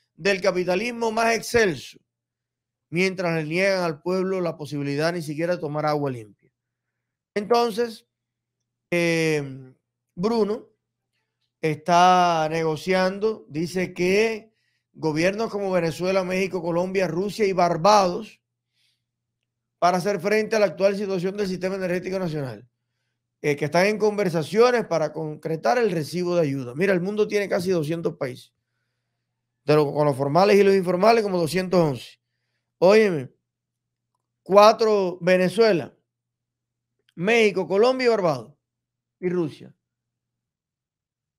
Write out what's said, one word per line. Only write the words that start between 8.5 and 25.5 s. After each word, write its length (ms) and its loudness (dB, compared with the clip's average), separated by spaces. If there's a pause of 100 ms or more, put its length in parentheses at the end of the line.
eh, 840 -2 (400)
Bruno 540 -2 (920)
está 880 4
negociando, 1000 -2
dice 420 -4
que 640 -2 (440)
gobiernos 520 -2
como 200 -6
Venezuela, 540 -2
México, 380 -4
Colombia, 440 -2
Rusia 380 -4
y 80 2
Barbados, 880 2 (1400)
para 200 2
hacer 200 -2
frente 380 0
a 20 0
la 60 4
actual 320 0
situación 400 -4
del 100 -4
sistema 280 -4
energético 440 -6
nacional, 480 -8 (760)
eh, 140 0
que 100 -4
están 180 2
en 140 0
conversaciones 880 0
para 260 -2
concretar 640 -4